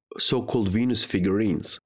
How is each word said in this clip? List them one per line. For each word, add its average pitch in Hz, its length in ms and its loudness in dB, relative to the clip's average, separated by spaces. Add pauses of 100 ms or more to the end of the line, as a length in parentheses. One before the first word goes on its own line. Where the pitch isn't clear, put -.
(180)
So-called 113 520 0
Venus 117 340 0
figurines 98 800 0